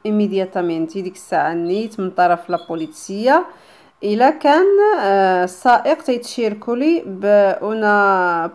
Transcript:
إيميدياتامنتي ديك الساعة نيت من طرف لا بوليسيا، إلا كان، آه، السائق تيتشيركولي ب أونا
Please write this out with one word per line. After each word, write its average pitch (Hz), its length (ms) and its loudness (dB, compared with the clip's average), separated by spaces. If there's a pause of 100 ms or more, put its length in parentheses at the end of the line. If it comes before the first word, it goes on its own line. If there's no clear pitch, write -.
إيميدياتامنتي 190 960 -2
ديك 180 120 -10
الساعة 160 400 -4
نيت 196 460 -6
من 185 100 -4
طرف 175 400 0
لا 170 80 -2 (100)
بوليسيا، 196 760 -2 (600)
إلا 226 260 2
كان، 302 360 2 (340)
آه، 190 440 2
السائق 254 580 0
تيتشيركولي 240 1040 -2
ب 196 180 -8 (380)
أونا 196 920 2